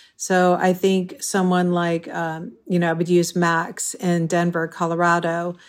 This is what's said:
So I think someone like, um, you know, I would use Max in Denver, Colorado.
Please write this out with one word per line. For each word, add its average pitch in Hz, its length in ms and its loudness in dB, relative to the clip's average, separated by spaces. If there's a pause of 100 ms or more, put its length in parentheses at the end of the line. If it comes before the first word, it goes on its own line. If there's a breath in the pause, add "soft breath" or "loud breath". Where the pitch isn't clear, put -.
(180 loud breath)
So 180 420 2
I 185 140 2
think 185 500 0
someone 180 480 0
like, 170 380 -2
um, 165 460 -8 (120)
you 180 100 0
know, 175 120 2
I 165 40 0
would 170 160 -2
use 175 260 2
Max 170 600 -2
in 175 320 0
Denver, 170 400 0
Colorado. 170 880 -2 (140 soft breath)